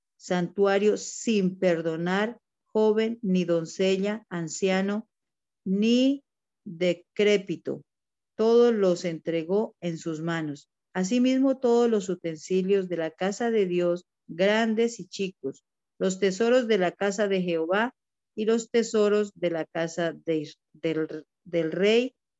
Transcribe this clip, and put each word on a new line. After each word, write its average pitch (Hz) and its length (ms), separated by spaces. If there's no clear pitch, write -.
santuario, 196 800
sin 190 600
perdonar 175 800
joven, 220 480
ni 185 240
doncella, 190 840
anciano, 190 760
ni 240 600
decrépito. 175 1160
Todos 233 380
los 185 320
entregó 165 760
en 165 180
sus 160 200
manos. 160 480
Asimismo, 254 640
todos 233 320
los 196 180
utensilios 185 800
de 175 80
la 160 140
casa 202 400
de 202 160
Dios, 175 400
grandes 220 720
y 180 60
chicos, - 580
los 185 200
tesoros 226 480
de 214 120
la 175 120
casa 202 360
de 190 160
Jehová 180 500
y 214 100
los 226 240
tesoros 208 680
de 175 160
la 160 140
casa 165 480
de 156 240
Is-, 147 220
del, 156 540
del 165 300
rey 220 420